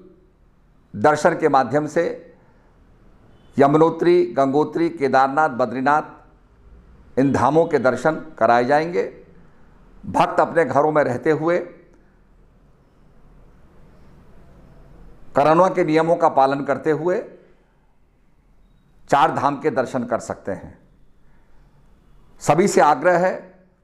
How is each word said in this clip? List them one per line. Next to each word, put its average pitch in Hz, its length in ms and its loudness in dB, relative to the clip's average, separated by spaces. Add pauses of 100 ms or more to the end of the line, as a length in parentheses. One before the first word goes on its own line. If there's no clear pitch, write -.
(960)
दर्शन 151 420 0
के 160 100 0
माध्यम 139 380 0
से - 480 -6 (1200)
यमुनोत्री, 160 680 2
गंगोत्री, 151 640 -2
केदारनाथ, 135 580 0
बद्रीनाथ, 127 540 -2 (1160)
इन 135 140 0
धामों 143 340 2
के 151 120 -2
दर्शन 123 360 0 (240)
कराए 117 260 2
जाएंगे। 160 600 -4 (840)
भक्त - 340 -2
अपने 156 240 0
घरों 143 280 0
में 147 120 2
रहते 127 260 -2
हुए 160 280 0 (3750)
कोरोना 160 320 4
के 175 160 -2
नियमों 160 320 2
का 165 120 0
पालन 139 360 0
करते 139 260 -4
हुए 175 320 -2 (1900)
चार 147 240 4
धाम 131 260 -2
के 151 100 -2
दर्शन 123 340 -4
कर 117 140 -4
सकते - 340 -10
हैं। 85 260 -14 (1600)
सभी 175 280 2
से - 120 2
आग्रह 170 380 4
है - 460 -4 (200)